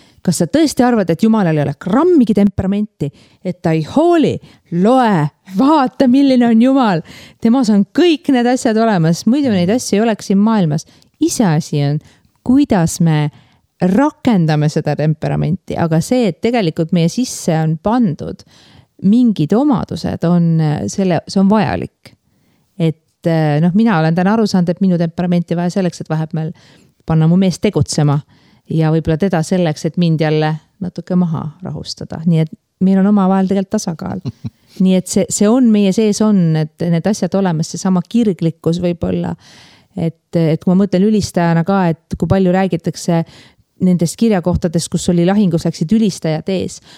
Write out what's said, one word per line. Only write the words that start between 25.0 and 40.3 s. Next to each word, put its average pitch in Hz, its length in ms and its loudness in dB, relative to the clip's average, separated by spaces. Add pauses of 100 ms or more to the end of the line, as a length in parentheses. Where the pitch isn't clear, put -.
vaja 175 140 -2
selleks, 180 300 -4
et 185 100 -10
vahepeal 160 420 -6 (560)
panna 160 200 2
mu 170 80 4
mees 190 220 2
tegutsema 147 640 0 (500)
ja 160 220 0
võib-olla 160 260 0
teda 180 240 0
selleks, 170 440 -2
et 156 120 -6
mind 165 220 2
jälle 156 320 0 (280)
natuke 180 360 -6
maha 165 320 -2 (120)
rahustada. - 600 -12
Nii 165 160 2
et 160 140 -2 (280)
meil 190 180 2
on 190 80 2
omavahel 190 420 2
tegelikult 190 220 -2
tasakaal. 180 520 -6 (280)
<laughs> - 320 -8
Nii 185 140 4
et 180 100 -2
see, 190 220 -2
see - 200 0
on 247 200 2
meie 208 240 2
sees 214 300 0
on, 214 160 2 (180)
et 156 240 -4
need 170 260 0
asjad 196 280 -2
olemas, 180 340 -2
seesama 185 340 -2
kirglikkus 175 800 -2
võib-olla. 175 540 -4 (560)
Et, 170 260 -6 (160)